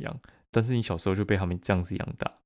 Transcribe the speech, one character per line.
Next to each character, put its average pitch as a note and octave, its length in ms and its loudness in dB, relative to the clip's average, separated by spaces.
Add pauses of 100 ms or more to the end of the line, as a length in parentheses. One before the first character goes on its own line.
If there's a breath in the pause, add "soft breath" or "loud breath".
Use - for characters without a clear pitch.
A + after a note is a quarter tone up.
养， - 140 -8 (360 soft breath)
但 A2+ 120 4
是 B2 120 0
你 A#2 80 2
小 F2+ 160 -2
时 - 100 -2
候 F#2+ 60 4
就 G2+ 100 2
被 G#2 100 2
他 F#2 120 2
们 F2 160 -2
这 - 100 0
样 F#2 100 4
子 F#2 140 -6
养 - 120 -6 (100)
大 - 120 -4 (160)